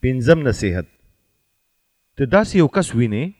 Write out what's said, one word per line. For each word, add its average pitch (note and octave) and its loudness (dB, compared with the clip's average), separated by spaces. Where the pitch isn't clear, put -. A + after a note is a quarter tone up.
پنځم C3 2
نصیحت، F#2 -2
ته C#3 0
داسې G#3 2
یو D3 4
کس F3+ -2
وینې A2+ -2